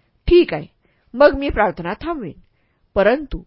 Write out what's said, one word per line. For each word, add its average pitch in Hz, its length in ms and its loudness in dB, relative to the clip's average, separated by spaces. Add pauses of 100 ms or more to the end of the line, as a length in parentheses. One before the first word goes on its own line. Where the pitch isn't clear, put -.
(280)
ठीक 349 260 4
आहे, 151 120 -10 (480)
मग 277 260 4
मी 285 100 -4
प्रार्थना 185 520 -4
थांबवेन, 294 320 -10 (640)
परंतु 208 520 0